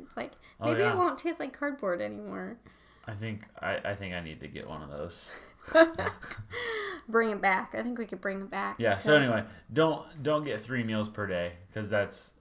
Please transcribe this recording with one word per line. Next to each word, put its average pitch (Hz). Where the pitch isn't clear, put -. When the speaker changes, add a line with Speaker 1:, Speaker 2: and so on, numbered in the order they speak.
Speaker 1:
It's -
like, -
Speaker 2:
Oh, -
Speaker 1:
maybe -
Speaker 2:
yeah. 427
Speaker 1:
it -
won't 339
taste 330
like 277
cardboard 247
anymore. 202
Speaker 2:
I 110
think 110
I, 95
I 101
think 98
I 87
need 80
to 76
get 73
one 76
of 71
those. 73
<laughs> 320
Speaker 1:
Bring 226
it 202
back. 196
I 220
think 240
we 226
could 185
bring 196
it -
back. 196
Speaker 2:
Yeah, 113
so 143
Speaker 1:
So 151
Speaker 2:
anyway, 117
don't, 156
don't 151
get 107
three 120
meals 107
per 104
day 87
'cause 107
that's 101